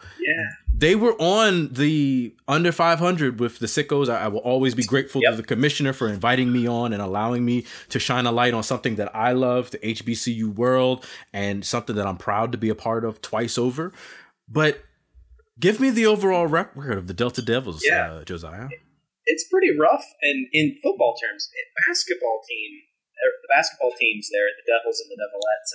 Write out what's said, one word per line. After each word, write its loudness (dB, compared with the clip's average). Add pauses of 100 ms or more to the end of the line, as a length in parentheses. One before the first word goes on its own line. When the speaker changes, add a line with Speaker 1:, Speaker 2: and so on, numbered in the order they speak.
(200)
Speaker 1:
Yeah. -2 (320)
Speaker 2:
They 6
were 4
on 4
the 2 (120)
Under 4
five 4
hundred 2
with -2
the -2
Sickos. 0
I, 0
I -2
will -2
always 2
be 0
grateful 0
Speaker 1:
Yep. 4
Speaker 2:
to -6
the -8
commissioner 0
for -2
inviting 2
me 2
on -2
and -4
allowing -2
me 0 (240)
to -2
shine 0
a 2
light 2
on -2
something -2
that -4
I 2
love, 0
the -8
H -4
B -4
C -4
U -2
world, 2 (260)
and -4
something -4
that 0
I'm -4
proud -2
to -4
be 0
a 0
part -4
of -8
twice -4
over. -2 (560)
But 0 (800)
give 2
me 4
the 4
overall 4
record -2
of -6
the -6
Delta -2
Devils, -2
Speaker 1:
Yeah. 0
Speaker 2:
uh, -14
Josiah. -12 (600)
Speaker 1:
It's -2
pretty 2
rough, 4 (180)
and 0
in 2
football 2
terms, -8
in -12 (220)
basketball -2
team, -12 (520)
er, 2 (100)
the -20
basketball 0
teams -2
there, 2 (120)
the -6
Devils 0
and -14
the -14
Devilettes, -4